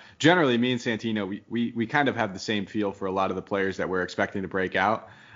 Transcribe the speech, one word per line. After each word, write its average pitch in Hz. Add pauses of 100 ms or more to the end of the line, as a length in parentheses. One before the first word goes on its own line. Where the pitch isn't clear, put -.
(180)
generally 151
me 123
and 120
Santino, 110
we, 98
we, 117
we 113
kind 147
of 110
have 110
the 95
same 104
feel 101
for 95
a 95
lot 95
of 92
the 92
players 98
that 87
we're 92
expecting 98
to 92
break 92
out. 101 (260)